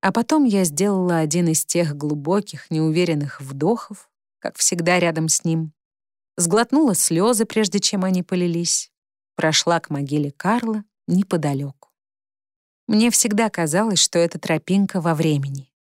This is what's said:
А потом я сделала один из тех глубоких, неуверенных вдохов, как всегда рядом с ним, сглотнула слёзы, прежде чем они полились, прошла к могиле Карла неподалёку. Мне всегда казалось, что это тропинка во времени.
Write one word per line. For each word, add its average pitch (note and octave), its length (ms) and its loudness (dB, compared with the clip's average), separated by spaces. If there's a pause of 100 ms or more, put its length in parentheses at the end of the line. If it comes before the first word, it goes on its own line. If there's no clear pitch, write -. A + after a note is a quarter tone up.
А F#3+ 120 0
потом C#4+ 320 2
я G3 200 2
сделала F3+ 540 0
один D#3+ 300 2
из D#3+ 160 0
тех D#3+ 320 -2
глубоких, D3+ 720 -4
неуверенных D#3+ 680 0
вдохов, D3 720 -4 (280)
как - 200 -10
всегда F3 400 2
рядом D#3+ 320 0
с - 140 -2
ним, D#3+ 280 0 (640)
сглотнула A3+ 580 2
слёзы, G#3 520 2
прежде G#3 340 0
чем F#3+ 240 0
они F#3 180 0
полились, F3 720 -2 (420)
прошла D#3+ 460 0
к - 80 -20
могиле C#3+ 420 -2
Карла A3 540 -2 (220)
неподалёку. D3+ 840 -2 (960)
Мне A3 240 2
всегда G#3+ 380 0
казалось, F3+ 500 0
что - 200 0
это E3+ 200 0
тропинка F#3+ 640 0
во D#3+ 140 0
времени. C#3 600 -2 (100)